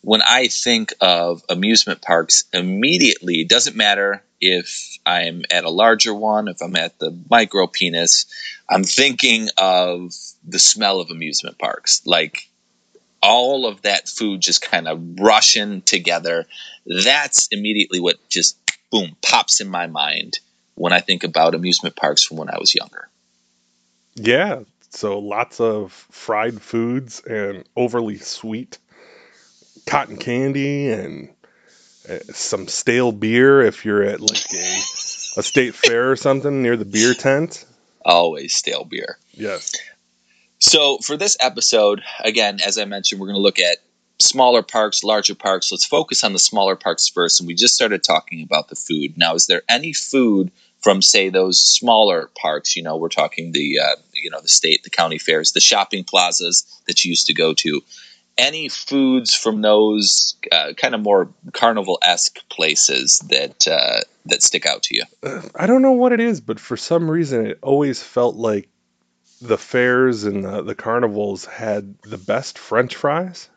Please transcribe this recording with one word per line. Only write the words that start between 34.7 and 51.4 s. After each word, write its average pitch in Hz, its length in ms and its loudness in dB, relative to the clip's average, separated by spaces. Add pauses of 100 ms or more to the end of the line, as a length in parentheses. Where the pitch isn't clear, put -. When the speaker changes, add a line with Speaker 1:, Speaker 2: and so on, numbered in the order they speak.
Speaker 2:
a - 40 -4
state 127 320 0
fair 120 360 2
or 131 60 2
something 135 460 0
near 120 140 2
the 107 80 -4
beer 110 300 4
tent. 139 500 -2 (400)
Speaker 1:
Always 85 500 2
stale - 300 -4
beer. - 340 -10 (140)
Speaker 2:
Yes. 98 400 -8 (840)
Speaker 1:
So 143 400 4
for - 180 -6
this - 240 -2
episode, 107 600 2 (240)
again, 107 400 0
as 101 140 -2
I 107 80 -4
mentioned, 98 340 -4
we're 95 80 -8
gonna 101 100 -2
look 98 220 2
at 87 180 2 (400)
smaller 123 440 4
parks, 107 420 -2
larger 104 300 0
parks. 95 360 -2
Let's - 140 -2
focus 151 400 -2
on 101 80 -2
the 92 60 -4
smaller 95 380 0
parks - 320 -2
first. 85 320 0
And 90 60 -10
we 85 80 -8
just 113 200 2
started 107 280 0
talking 80 400 -2
about 76 260 -4
the - 80 -16
food. 78 420 -6
Now, 82 160 0
is 82 120 2
there - 220 0
any 147 240 -2
food 107 580 2 (300)
from, 95 220 4
say, 95 260 4
those 92 340 2